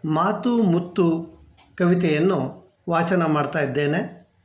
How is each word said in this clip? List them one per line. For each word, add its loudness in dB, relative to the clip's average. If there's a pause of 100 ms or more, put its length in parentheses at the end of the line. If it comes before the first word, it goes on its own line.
ಮಾತು 0
ಮುತ್ತು 0 (480)
ಕವಿತೆಯನ್ನು 0 (200)
ವಾಚನ 2
ಮಾಡ್ತಾ 0
ಇದ್ದೇನೆ. -2 (140)